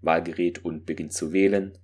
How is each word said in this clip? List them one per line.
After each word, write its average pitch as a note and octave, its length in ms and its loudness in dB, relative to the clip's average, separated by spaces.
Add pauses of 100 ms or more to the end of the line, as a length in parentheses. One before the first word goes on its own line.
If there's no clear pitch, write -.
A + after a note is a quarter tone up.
Wahlgerät E2+ 640 0
und D#2+ 220 -6
beginnt D#2 260 -8
zu D#2+ 200 -6
wählen. G2 520 2